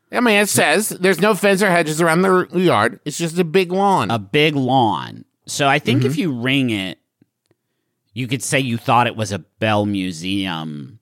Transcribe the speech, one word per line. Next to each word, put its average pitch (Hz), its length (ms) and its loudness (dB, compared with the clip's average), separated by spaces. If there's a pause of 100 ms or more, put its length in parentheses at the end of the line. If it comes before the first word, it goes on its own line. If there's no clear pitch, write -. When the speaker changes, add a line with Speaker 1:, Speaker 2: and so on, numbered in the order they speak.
(120)
Speaker 1:
I - 100 -2
mean, 226 160 4
it 202 120 2
says 185 400 2
there's 180 320 0
no 214 140 4
fence 196 260 2
or 208 100 2
hedges 160 300 0
around 170 220 2
the 190 60 2
r-, 180 300 0
yard. 120 460 2
It's 147 120 -8
just 165 220 -4
a 185 40 2
big 175 280 0
lawn. 190 400 0
Speaker 2:
A 117 80 -2
big 147 360 0
lawn. 104 680 0 (220)
So 147 200 -2
I 143 120 2
think - 240 0
if 135 100 -2
Speaker 1:
Mm-hmm. 170 80 -2
Speaker 2:
you 135 200 -4
ring 131 300 0
it, 95 260 -6 (1160)
you 123 140 -8
could 123 140 -4
say 147 180 -2
you 123 180 -2
thought 120 300 2
it 110 80 -4
was 107 160 -4
a 98 80 -4
bell 104 460 -2
museum 92 1160 -6